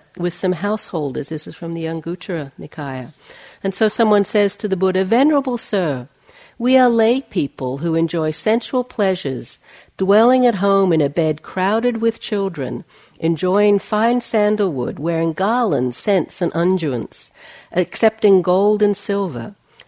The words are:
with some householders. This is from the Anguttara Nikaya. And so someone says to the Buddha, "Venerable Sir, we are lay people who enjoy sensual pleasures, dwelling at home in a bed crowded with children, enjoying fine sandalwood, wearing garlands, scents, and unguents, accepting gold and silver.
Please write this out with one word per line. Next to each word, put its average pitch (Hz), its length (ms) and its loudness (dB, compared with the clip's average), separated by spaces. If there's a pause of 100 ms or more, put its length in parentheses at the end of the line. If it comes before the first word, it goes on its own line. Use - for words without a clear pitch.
(160)
with 175 160 -2
some 180 220 -2
householders. 160 760 -4
This 156 200 -8
is 160 80 -14
from 170 180 -8
the 165 100 -6
Anguttara 165 760 -6
Nikaya. 135 540 -10 (500)
And 196 140 -4
so 220 140 2
someone 208 340 2
says 202 320 0
to - 140 -6
the 185 80 -2
Buddha, 185 260 0
"Venerable 262 540 2
Sir, 151 500 -2 (500)
we 254 200 2
are 254 120 6
lay 233 320 4
people 139 560 -4
who 160 180 -2
enjoy 160 360 0
sensual 240 520 0
pleasures, 175 760 -4 (360)
dwelling 226 500 4
at 233 100 4
home 196 360 2
in 160 80 2
a 147 80 2
bed 156 340 -2
crowded 220 600 -2
with 226 180 0
children, 160 640 -4 (340)
enjoying 185 600 2
fine 226 400 0
sandalwood, 208 800 -2
wearing 165 320 0
garlands, 185 640 0
scents, - 460 -2
and 170 100 0
unguents, 165 800 -2 (400)
accepting 196 680 2
gold 196 400 2
and 208 160 2
silver. 202 580 -4 (320)